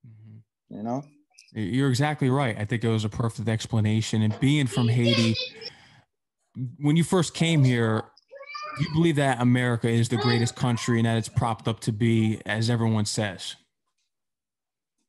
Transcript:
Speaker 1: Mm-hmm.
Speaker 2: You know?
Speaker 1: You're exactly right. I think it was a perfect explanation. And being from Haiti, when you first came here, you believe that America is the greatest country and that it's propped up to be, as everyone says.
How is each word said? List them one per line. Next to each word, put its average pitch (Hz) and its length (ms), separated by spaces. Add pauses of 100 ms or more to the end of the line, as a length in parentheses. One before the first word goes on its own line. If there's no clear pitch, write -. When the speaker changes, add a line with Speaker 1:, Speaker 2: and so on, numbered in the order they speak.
Speaker 1:
Mm-hmm. 110 680
Speaker 2:
You 101 60
know? 123 200 (500)
Speaker 1:
You're 113 360
exactly 143 400
right. 127 300
I 107 60
think 117 180
it 117 60
was 110 160
a 107 40
perfect 113 400
explanation. 110 720
And 107 180
being 139 280
from 120 200
Haiti, 117 480 (1400)
when 147 180
you 170 80
first - 300
came 165 300
here, 117 400 (760)
you 156 140
believe 160 220
that 135 260
America 123 480
is 117 200
the 120 80
greatest 117 380
country 120 440
and 113 80
that 113 100
it's 110 120
propped - 380
up 110 140
to 120 100
be, 110 540
as 113 240
everyone 113 360
says. 101 500 (1500)